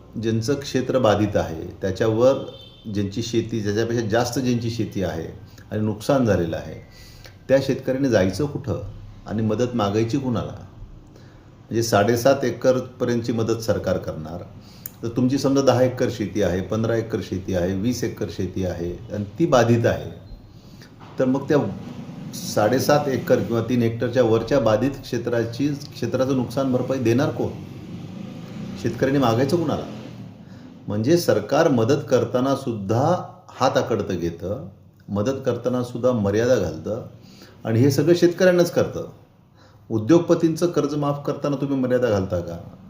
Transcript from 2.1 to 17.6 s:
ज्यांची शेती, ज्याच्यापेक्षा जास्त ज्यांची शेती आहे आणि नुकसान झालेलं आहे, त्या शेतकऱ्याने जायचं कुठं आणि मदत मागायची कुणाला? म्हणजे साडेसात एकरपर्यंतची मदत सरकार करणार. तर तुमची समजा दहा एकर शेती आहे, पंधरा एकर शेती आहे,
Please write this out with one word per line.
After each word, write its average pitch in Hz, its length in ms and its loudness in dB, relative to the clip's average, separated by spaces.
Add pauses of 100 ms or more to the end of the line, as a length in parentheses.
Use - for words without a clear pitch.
ज्यांची 101 280 -2
शेती, 113 380 -2
ज्याच्यापेक्षा 113 480 -2
जास्त 120 320 0
ज्यांची 120 300 0
शेती 101 340 -4
आहे 82 360 -6 (320)
आणि 107 100 -2
नुकसान 113 440 0
झालेलं 87 300 2
आहे, - 320 -12 (600)
त्या 131 140 6
शेतकऱ्याने 135 460 0
जायचं 101 360 2
कुठं - 360 -4 (460)
आणि 107 140 -4
मदत 117 340 0
मागायची 110 420 2
कुणाला? 107 460 -4 (1080)
म्हणजे 113 140 0
साडेसात 117 600 4
एकरपर्यंतची 123 880 0
मदत 113 260 0
सरकार 92 400 -2
करणार. 80 460 -10 (600)
तर 120 40 -4
तुमची 127 300 0
समजा 135 240 2
दहा 127 220 6
एकर 123 280 0
शेती 104 300 -2
आहे, 92 200 2
पंधरा 110 340 -2
एकर 110 280 -2
शेती 95 320 -4
आहे, 90 180 0